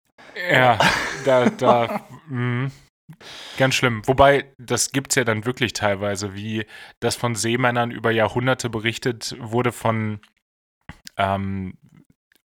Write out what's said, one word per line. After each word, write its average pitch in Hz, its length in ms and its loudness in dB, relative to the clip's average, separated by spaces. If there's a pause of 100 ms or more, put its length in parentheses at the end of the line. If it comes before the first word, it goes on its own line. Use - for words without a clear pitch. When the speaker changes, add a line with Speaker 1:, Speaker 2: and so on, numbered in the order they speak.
(500)
Speaker 1:
Ja, 127 280 4 (240)
Speaker 2:
<laughs> - 220 -8
Speaker 1:
da, 127 240 4
da, 117 580 2 (220)
mhm. 123 420 -4 (840)
Ganz 156 180 2
schlimm. 113 320 0
Wobei, 139 520 4
das 120 340 -2
gibt's 139 220 -4
ja 127 100 2
dann 110 220 -2
wirklich 123 260 -2
teilweise, 101 600 -2
wie 107 320 -6 (340)
das 120 160 -2
von 117 180 -2
Seemännern 120 560 0
über 117 200 -2
Jahrhunderte 120 580 0
berichtet 113 720 -4
wurde 120 340 0
von, 110 480 -2 (960)
ähm, 98 640 -2 (680)